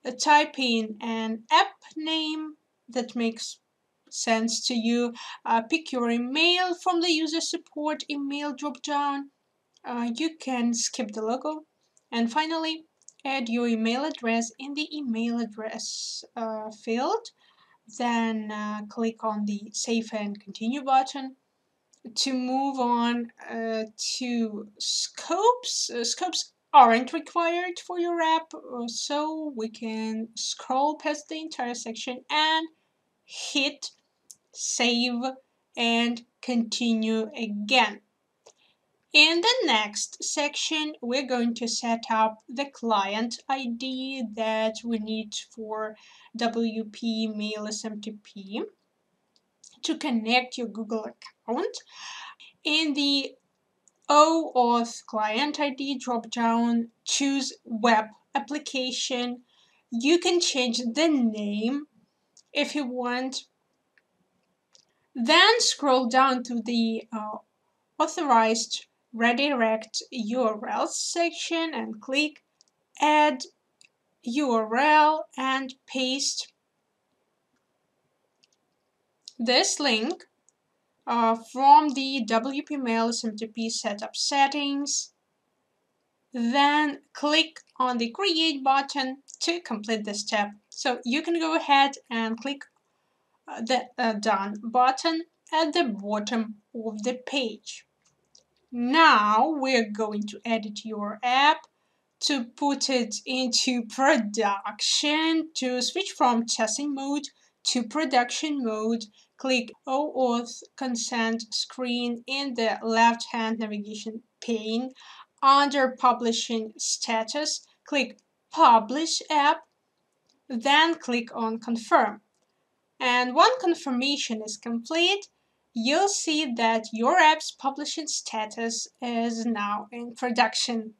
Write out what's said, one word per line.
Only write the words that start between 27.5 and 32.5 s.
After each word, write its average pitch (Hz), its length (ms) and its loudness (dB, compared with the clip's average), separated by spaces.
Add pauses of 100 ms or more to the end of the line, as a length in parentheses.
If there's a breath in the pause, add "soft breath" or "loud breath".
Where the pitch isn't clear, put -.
for 359 200 -8
your 339 220 -2
app, 320 320 2
uh, 240 340 -10
so 302 680 -4
we 220 140 -4
can 220 680 -6
scroll 277 640 -2
past 311 300 -4
the 311 120 -8
entire 254 340 -8
section 240 560 -10
and 311 380 0 (560)